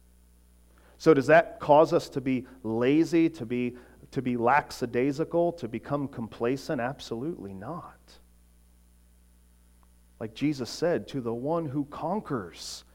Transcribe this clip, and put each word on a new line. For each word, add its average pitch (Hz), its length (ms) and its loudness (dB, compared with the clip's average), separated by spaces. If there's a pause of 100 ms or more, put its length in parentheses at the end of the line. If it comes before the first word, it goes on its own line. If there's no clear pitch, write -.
(1000)
So 160 160 8
does 131 100 2
that 160 340 6
cause 151 320 6
us 165 180 0
to 139 120 -6
be 127 240 -2 (160)
lazy, 156 680 2
to 123 160 -10
be 123 300 -4 (360)
to 135 80 -2
be 123 160 -2
lackadaisical, 143 1160 0
to 127 140 -10
become 131 400 -6
complacent? 123 720 -4
Absolutely 120 760 -8
not. 127 460 -12 (2250)
Like 110 160 -10
Jesus 135 340 -2
said, 151 400 0
"To 139 100 -6
the 117 140 -4
one 156 320 -2
who 143 200 -4
conquers, 143 1080 -6